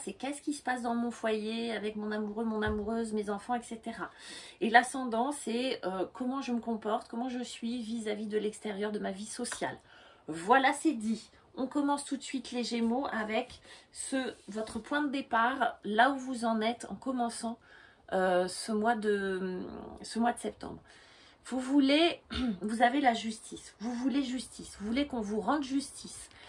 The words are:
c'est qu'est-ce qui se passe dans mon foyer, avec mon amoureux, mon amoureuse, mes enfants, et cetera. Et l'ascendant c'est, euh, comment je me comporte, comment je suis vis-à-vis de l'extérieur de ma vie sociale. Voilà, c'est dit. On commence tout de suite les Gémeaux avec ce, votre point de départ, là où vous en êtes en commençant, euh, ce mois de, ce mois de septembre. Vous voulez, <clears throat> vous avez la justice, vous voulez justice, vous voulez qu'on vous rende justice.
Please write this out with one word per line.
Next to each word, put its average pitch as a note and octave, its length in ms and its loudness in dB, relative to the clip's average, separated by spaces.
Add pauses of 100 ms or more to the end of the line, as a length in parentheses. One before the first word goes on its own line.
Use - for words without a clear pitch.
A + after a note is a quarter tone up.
c'est G3+ 80 -6
qu'est-ce C#4+ 300 -6
qui D4+ 100 -2
se D4 100 -6
passe B3+ 200 -2
dans A#3 120 0
mon A#3+ 160 0
foyer, A3+ 640 -2
avec G#3 240 -4
mon G#3+ 160 -4
amoureux, G#3+ 320 -2
mon A3 160 0
amoureuse, G#3+ 540 0
mes G#3 160 0
enfants, G#3 240 -2
et A#3 80 -2
cetera. A3+ 480 -8 (500)
Et A#3 80 2
l'ascendant A#3+ 640 6
c'est, B3 540 -2
euh, F#3 260 0
comment C4 300 -2
je B3 100 -2
me A#3+ 80 0
comporte, A3+ 480 -2
comment A#3+ 220 -4
je B3 120 -4
suis A#3+ 380 -6
vis-à-vis G#3+ 460 -4
de G#3 100 0
l'extérieur G#3 560 -2
de G#3 60 -2
ma G3 140 -4
vie G3 120 -8
sociale. A3 540 -6 (500)
Voilà, B3 460 6
c'est D#4 180 2
dit. A3 380 -2 (240)
On C4 120 -4
commence C#4+ 400 0
tout C4+ 100 -4
de - 60 -6
suite - 300 -6
les A#3+ 120 -2
Gémeaux A#3 480 0
avec A3 480 -2 (320)
ce, - 420 -2 (140)
votre G#3+ 300 -4
point D4 240 0
de C#4+ 80 0
départ, B3 720 2
là A3 260 6
où C#4 60 0
vous B3+ 300 -4
en A3 160 2
êtes A#3 260 -2
en G3+ 60 -8
commençant, A#3 640 -4 (540)
euh, F#3 360 4
ce - 240 -6
mois G#3+ 220 4
de, G3 680 0 (420)
ce - 160 -6
mois A#3+ 140 4
de - 60 -4
septembre. - 400 -8 (680)
Vous B3+ 140 -2
voulez, C#4+ 600 6 (200)
<clears throat> A3+ 200 0
vous A3 220 2
avez B3 180 6
la B3+ 140 6
justice, - 640 -8
vous A#3 120 -4
voulez B3+ 300 2
justice, - 580 -6
vous G3+ 60 -6
voulez C4 200 2
qu'on B3+ 140 -4
vous G#3 200 -2
rende C4+ 220 2
justice. - 680 -6 (200)